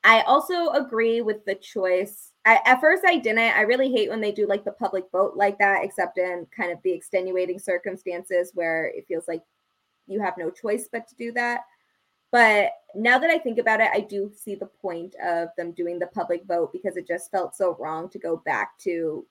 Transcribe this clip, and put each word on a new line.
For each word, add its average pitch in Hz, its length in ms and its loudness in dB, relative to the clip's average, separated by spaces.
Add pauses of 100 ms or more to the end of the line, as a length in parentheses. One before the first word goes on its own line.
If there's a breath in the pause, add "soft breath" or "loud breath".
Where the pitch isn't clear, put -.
I 220 140 8
also 320 480 2
agree 233 520 0
with 214 240 -4
the 196 100 -4
choice. 185 760 -4 (140)
I, 175 200 8
at 254 140 6
first, 359 280 4
I 349 100 4
didn't. 226 400 2
I 214 40 4
really 254 300 2
hate 233 160 2
when 220 140 -4
they 208 100 -2
do, 208 140 0
like, 202 180 -2
the 202 80 -6
public 190 400 -4
vote 190 240 0
like 202 220 2
that, 196 260 4
except 185 360 -4
in 180 260 -2 (100)
kind 175 160 -4
of 165 120 -6
the 190 80 0
extenuating 180 680 -2
circumstances 180 960 -4
where 165 360 -2
it - 180 -12
feels 165 200 -6
like 160 140 -6 (640)
you 196 140 -6
have 180 180 -4
no 175 140 -6
choice 226 400 -4
but 226 160 -8
to - 80 -20
do 233 160 -10
that. 240 300 -4 (680)
But 220 420 4 (200)
now 240 240 2
that 320 140 2
I 320 80 2
think 233 180 -4
about 220 240 2
it, 220 100 4
I 208 100 0
do 202 300 -6
see - 220 -14
the 196 140 -10
point 180 480 -10 (100)
of 170 320 -2
them 170 140 -6
doing 175 260 -6
the 175 80 -4
public 180 400 -4
vote 170 260 -2
because 185 260 -6
it 175 100 -10
just 175 240 -6
felt 180 240 -4
so 180 240 0
wrong 160 300 -8
to - 100 -16
go 165 180 -4
back - 440 -6
to 165 500 -4